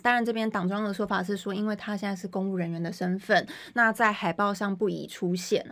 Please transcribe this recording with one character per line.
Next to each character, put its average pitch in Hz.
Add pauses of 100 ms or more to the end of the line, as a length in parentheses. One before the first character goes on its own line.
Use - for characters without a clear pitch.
当 240
然 240
这 233
边 220
党 185
中 190
央 214
的 196
说 208
法 185
是 196
说， 196
因 208
为 214
他 208
现 202
在 196
是 190
公 190
务 190
人 170
员 170
的 165
身 180
份， 196 (280)
那 226
在 220
海 202
报 202
上 196
不 196
宜 156
出 180
现。 185